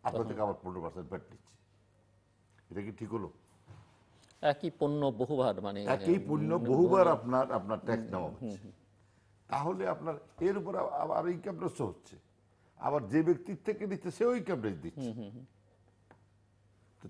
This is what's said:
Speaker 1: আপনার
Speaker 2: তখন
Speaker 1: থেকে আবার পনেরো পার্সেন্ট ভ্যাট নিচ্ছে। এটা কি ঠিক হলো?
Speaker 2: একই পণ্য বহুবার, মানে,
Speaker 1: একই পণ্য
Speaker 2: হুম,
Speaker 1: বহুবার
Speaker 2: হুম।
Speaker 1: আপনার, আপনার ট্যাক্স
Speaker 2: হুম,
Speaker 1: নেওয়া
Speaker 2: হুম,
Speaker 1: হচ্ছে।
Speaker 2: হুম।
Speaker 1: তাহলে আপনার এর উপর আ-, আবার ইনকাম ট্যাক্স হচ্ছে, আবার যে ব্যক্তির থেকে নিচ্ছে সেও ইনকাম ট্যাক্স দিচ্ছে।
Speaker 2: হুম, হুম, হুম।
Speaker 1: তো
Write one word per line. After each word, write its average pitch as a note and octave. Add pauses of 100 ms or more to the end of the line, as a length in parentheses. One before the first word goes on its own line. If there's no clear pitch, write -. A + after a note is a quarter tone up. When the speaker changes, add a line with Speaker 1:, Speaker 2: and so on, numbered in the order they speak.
Speaker 1:
আপনার A#2
Speaker 2:
তখন G#2
Speaker 1:
থেকে G#2+
আবার G2+
পনেরো F2+
পার্সেন্ট E2
ভ্যাট F2+
নিচ্ছে। - (1120)
এটা F#2+
কি G#2
ঠিক G2
হলো? G2+ (1080)
Speaker 2:
একই D3
পণ্য D3
বহুবার, B2+
মানে, G2+
Speaker 1:
একই D3+ (100)
পণ্য D#3
Speaker 2:
হুম, A#2
Speaker 1:
বহুবার F3
Speaker 2:
হুম। E3+
Speaker 1:
আপনার, B2+
আপনার G#2+
ট্যাক্স A2+
Speaker 2:
হুম, G#2+
Speaker 1:
নেওয়া F2+
Speaker 2:
হুম, A2
Speaker 1:
হচ্ছে। G2
Speaker 2:
হুম। G#2 (760)
Speaker 1:
তাহলে F#3
আপনার D3+ (260)
এর G3
উপর F#3
আ-, D3
আবার D#3+
ইনকাম F3
ট্যাক্স E3+
হচ্ছে, - (600)
আবার C3+
যে D3+
ব্যক্তির E3+
থেকে G#3
নিচ্ছে F#3
সেও A#3+
ইনকাম F#3+
ট্যাক্স G2+
দিচ্ছে। A#2+
Speaker 2:
হুম, -
হুম, A2
হুম। B2 (1600)
Speaker 1:
তো -